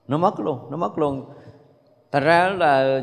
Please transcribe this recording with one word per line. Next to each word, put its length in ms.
Nó 100
mất 220
luôn, 200
nó 60
mất 200
luôn. 280
Thành 120
ra 260
là 540